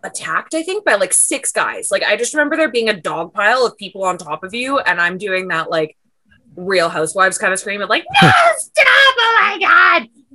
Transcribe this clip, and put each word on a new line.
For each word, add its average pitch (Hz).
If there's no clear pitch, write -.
attacked, -
I 320
think, 381
by, 294
like, 190
six -
guys. 113
Like, 196
I -
just 233
remember 294
there 311
being 233
a 214
dog 170
pile 226
of 214
people 190
on 185
top 156
of 190
you, 262
and 175
I'm 175
doing 185
that, 165
like, 160
Real 180
Housewives 175
kind 190
of 190
scream 202
of, 196
like, 247
No, -
stop! -
Oh 523
my 403
God! 370